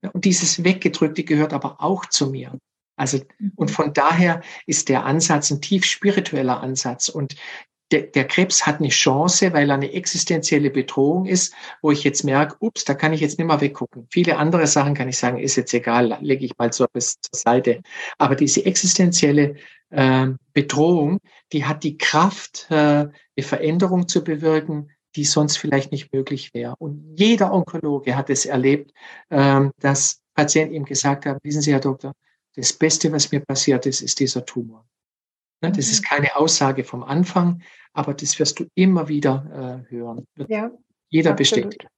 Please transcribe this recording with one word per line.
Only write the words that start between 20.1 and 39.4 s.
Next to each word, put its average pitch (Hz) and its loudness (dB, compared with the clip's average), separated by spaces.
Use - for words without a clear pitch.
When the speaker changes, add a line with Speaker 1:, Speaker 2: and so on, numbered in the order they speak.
Speaker 1:
Bedrohung, 151 2
die 147 -2
hat 147 -4
die 151 -4
Kraft, - -2
äh, 160 0
eine 147 4
Veränderung 175 0
zu - 0
bewirken, 156 -2
die 147 -2
sonst 147 0
vielleicht 139 -2
nicht 143 -10
möglich 135 -6
wäre. 120 -8
Und 156 -12
jeder 196 2
Onkologe 147 -2
hat 135 -4
es - 0
erlebt, 139 0
ähm, 139 4
dass - -2
Patienten 151 2
ihm 147 -8
gesagt 139 -2
haben, 139 -4
„Wissen 147 -4
Sie, 147 0
Herr 139 4
Doktor, 139 -4
das 127 -2
Beste, 160 0
was 147 0
mir 143 0
passiert 135 0
ist, 131 -2
ist - -6
dieser 127 -2
Tumor.“ 113 -12
Ne, 165 0
das 147 0
Speaker 2:
Mhm. - 0
Speaker 1:
ist - 0
keine 143 0
Aussage 139 2
vom 123 -12
Anfang, 175 0
aber 143 -4
das - -6
wirst 156 -2
du 165 -6
immer 185 4
wieder, 139 -4